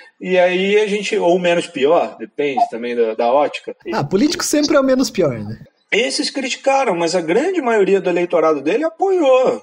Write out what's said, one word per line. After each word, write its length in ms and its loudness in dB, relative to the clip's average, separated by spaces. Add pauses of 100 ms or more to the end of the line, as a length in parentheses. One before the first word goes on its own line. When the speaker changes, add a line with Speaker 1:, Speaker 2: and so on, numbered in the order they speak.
(200)
Speaker 1:
E 180 0
aí 420 2
a 60 2
gente, 320 -4
ou 160 2
o 40 2
menos 280 0
pior, 500 0
depende 540 -2
também 240 -8
da, 200 0
da 160 0
ótica. 460 -2 (160)
Speaker 2:
Ah, 120 -2
político 400 0
sempre 320 0
é 40 4
o 40 0
menos 260 0
pior, 260 -2
né? 220 -12 (320)
Speaker 1:
Esses 400 -2
criticaram, 680 -2
mas 180 -2
a 60 2
grande 400 0
maioria 400 2
do 80 -4
eleitorado 540 0
dele 220 0
apoiou 800 2